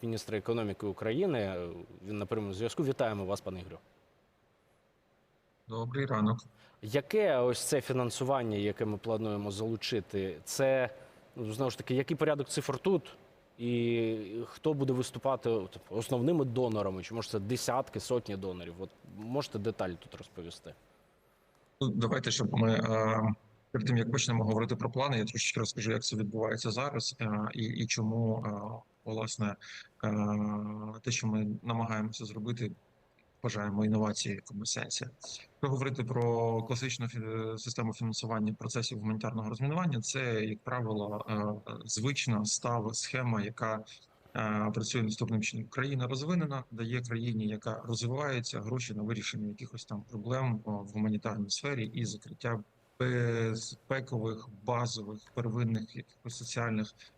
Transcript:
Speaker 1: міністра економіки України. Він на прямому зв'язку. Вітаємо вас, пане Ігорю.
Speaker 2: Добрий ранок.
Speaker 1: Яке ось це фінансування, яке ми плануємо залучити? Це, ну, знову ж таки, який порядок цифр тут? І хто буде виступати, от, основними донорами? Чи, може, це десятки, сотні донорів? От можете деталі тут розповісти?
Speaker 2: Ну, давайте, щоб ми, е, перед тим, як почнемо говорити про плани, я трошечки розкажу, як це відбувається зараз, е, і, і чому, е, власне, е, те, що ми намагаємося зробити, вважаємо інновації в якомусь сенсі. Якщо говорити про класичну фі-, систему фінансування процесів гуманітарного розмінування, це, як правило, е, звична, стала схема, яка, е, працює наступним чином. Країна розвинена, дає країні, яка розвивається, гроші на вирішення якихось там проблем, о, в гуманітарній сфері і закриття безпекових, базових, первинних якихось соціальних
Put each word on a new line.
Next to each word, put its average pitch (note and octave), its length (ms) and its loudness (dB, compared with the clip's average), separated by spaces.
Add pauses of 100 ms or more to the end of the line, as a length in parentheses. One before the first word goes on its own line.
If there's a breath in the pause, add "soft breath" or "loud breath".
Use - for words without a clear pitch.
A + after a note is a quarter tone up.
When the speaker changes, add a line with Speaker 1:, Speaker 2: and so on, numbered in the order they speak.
Speaker 1:
міністра A2 340 -4
економіки G#2+ 480 -2
України. G#2+ 840 0 (380)
Він G#2 100 -6
на G2+ 80 -2
прямому G#2 280 -2
зв'язку. A2+ 300 -2
Вітаємо A2+ 420 0
вас, G2 160 -2
пане F#2 180 -6
Ігорю. F2 180 -12 (1900)
Speaker 2:
Добрий A#2+ 380 0
ранок. A2 320 4 (440 loud breath)
Speaker 1:
Яке C#3+ 560 6
ось B2 220 6
це C#3+ 220 2
фінансування, B2+ 760 2
яке G#2 280 2
ми G#2+ 120 0
плануємо G#2 540 0
залучити? G2+ 920 -2
Це, C3 460 4 (460 loud breath)
ну, A2 180 -4
знову B2+ 180 0
ж - 60 -8
таки, - 180 0
який C3+ 220 2
порядок D3 320 2
цифр C3 280 -2
тут? - 400 2 (400)
І A#2 600 2 (280)
хто - 280 0
буде C3+ 200 2
виступати, B2 560 0
от, G2 300 0 (100)
основними C3 560 2
донорами? G#2 580 2
Чи, A2 100 -8
може, A2+ 160 -4
це A2 100 0
десятки, A#2+ 600 0
сотні G#2+ 380 0
донорів? F2+ 420 -6
От F#2+ 100 -8 (280)
можете A#2 420 -4
деталі G2 400 0
тут - 160 -16
розповісти? - 580 -14 (1080)
Speaker 2:
Ну, C3+ 60 2
давайте, A#2 440 2
щоб - 220 0
ми, A2+ 200 6
е, A2 480 4 (500)
перед A2 160 0
тим, B2 100 4
як A2+ 140 2
почнемо A#2+ 320 2
говорити A2+ 320 2
про A#2+ 140 0
плани, B2+ 280 2
я G#2+ 80 2
трошечки - 340 0
розкажу, A2+ 320 0
як A#2 120 2
це A#2 120 0
відбувається A2 560 0
зараз, B2+ 500 -2
е, A2 80 0 (240)
і, A2+ 100 -2
і A2+ 220 0
чому, A2+ 600 2
е, G#2+ 60 -2 (540)
власне, A2 500 -2 (480 loud breath)
е, A2 100 2 (880)
те, A#2+ 100 -2
що A#2 160 0
ми G#2+ 200 2 (160)
намагаємося A2+ 600 -2
зробити, A2 460 -4 (720)
вважаємо G#2 420 0
інновації G#2+ 500 2
в - 20 -10
якомусь G2+ 340 -6
сенсі. - 340 -2 (340 loud breath)
Якщо - 300 -4
говорити C3 340 0
про A#2 600 2
класичну B2 440 -2
фі-, A2+ 500 -4
систему A2 360 -2
фінансування A2 600 -2
процесів A2+ 460 -4
гуманітарного A2 500 -2
розмінування, C#3 520 0
це, A#2+ 440 0
як G#2+ 140 -4
правило, G#2+ 680 -2
е, G#2 440 -2 (120)
звична, A2+ 600 2
стала A#2 480 0
схема, A#2+ 480 0
яка, A2 420 -2 (520 loud breath)
е, G#2+ 380 2
працює A2+ 300 2
наступним A2 380 2
чином. A#2 280 -2
Країна C3 380 0
розвинена, C#3+ 640 0
дає A#2 300 -2
країні, A#2 460 0
яка A2 380 -2
розвивається, A#2+ 760 0
гроші A#2+ 320 -4
на G#2 100 -2
вирішення G#2+ 440 -2
якихось A2+ 380 -10
там G2+ 240 -6
проблем, A#2+ 560 0
о, G#2+ 60 -2
в G2+ 160 -4
гуманітарній G#2+ 640 0
сфері C3+ 360 -2
і A2+ 200 -2
закриття A2 580 -4 (360)
безпекових, A#2 1500 0 (140)
базових, A2+ 560 0 (140)
первинних A2+ 640 0
якихось - 420 -12
соціальних A2+ 580 -2 (220 loud breath)